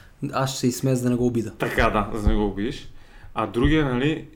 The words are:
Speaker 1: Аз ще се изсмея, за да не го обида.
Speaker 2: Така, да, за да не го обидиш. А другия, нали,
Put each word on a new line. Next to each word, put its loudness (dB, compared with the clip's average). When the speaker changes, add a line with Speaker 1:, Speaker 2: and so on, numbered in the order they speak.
Speaker 1:
Аз 0
ще -8
се 2
изсмея, 0
за -2
да 2
не 2
го 2
обида. 0
Speaker 2:
Така, 2
да, 0
за -4
да 4
не 4
го 2
обидиш. -4
А -2
другия, 4
нали, 0